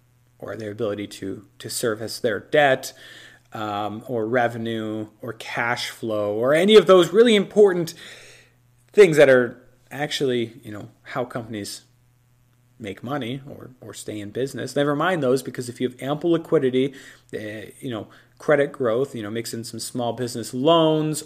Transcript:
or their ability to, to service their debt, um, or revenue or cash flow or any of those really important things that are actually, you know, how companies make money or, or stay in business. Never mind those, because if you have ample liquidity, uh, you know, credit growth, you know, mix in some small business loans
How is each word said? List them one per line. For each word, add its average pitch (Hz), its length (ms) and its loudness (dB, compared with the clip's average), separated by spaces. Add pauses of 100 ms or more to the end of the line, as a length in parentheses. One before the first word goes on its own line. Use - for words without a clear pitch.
(400)
or 101 180 -12
their 107 140 -10
ability 104 360 -6
to, - 400 -12 (100)
to 113 120 -14
service 110 500 -6
their 104 220 -2
debt, 143 520 0 (600)
um, 107 540 -6
or 113 200 -4
revenue 113 800 -2 (140)
or 117 120 -10
cash 120 560 -6
flow 104 440 -4
or 120 200 0
any 190 220 6
of 190 100 10
those 180 280 8
really 226 200 6
important 190 600 2 (1000)
things 180 240 8
that 143 140 8
are 123 340 4 (260)
actually, 127 720 -4
you 107 100 -16
know, 104 180 -14 (140)
how 131 200 -8
companies 120 600 -10 (960)
make 98 260 -12
money 131 440 -8
or, - 220 -18 (100)
or 107 140 -16
stay 107 260 -12
in 101 120 -12
business. 127 440 -8
Never 147 220 0
mind 165 260 -2
those, 131 180 2
because 123 280 -10
if 117 100 -12
you 127 80 0
have 120 140 -16
ample 151 300 -2
liquidity, 139 640 0 (400)
uh, 107 460 -12
you 139 100 -10
know, 107 200 -8 (280)
credit 143 360 0
growth, 123 420 -2
you 110 80 -8
know, 101 60 -10
mix 113 240 -8
in 113 100 -10
some 113 160 -14
small 120 320 -4
business 117 420 -8
loans 156 720 2